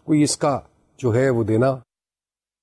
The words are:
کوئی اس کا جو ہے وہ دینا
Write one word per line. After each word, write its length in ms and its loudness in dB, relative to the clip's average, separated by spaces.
کوئی 200 2
اس 140 0
کا 220 -2
جو 160 0
ہے 140 2
وہ 140 0
دینا 280 0